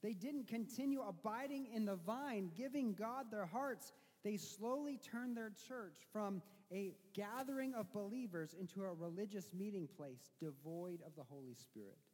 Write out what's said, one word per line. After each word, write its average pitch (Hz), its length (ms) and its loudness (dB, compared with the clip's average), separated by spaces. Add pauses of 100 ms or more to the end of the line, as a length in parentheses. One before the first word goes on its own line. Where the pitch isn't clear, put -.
they 220 120 0
didn't 247 340 -2
continue 254 600 2
abiding 240 640 0
in 220 120 6
the 202 100 4
vine, 208 640 2
giving 254 360 4
God 233 380 0
their 208 140 2
hearts, 240 480 0 (300)
they 208 120 4
slowly 254 640 0
turned 240 400 -2
their 220 140 -2 (160)
church 214 280 -6 (160)
from 196 300 2 (300)
a 190 240 0 (180)
gathering 262 640 2
of 214 180 -2
believers 202 640 0
into 190 240 -2
a 190 100 0
religious 175 600 -2
meeting 190 420 0
place 131 360 -10 (100)
devoid 165 640 -2
of 156 100 -12
the 151 80 -8
Holy 131 300 -10
Spirit. 107 460 -12 (140)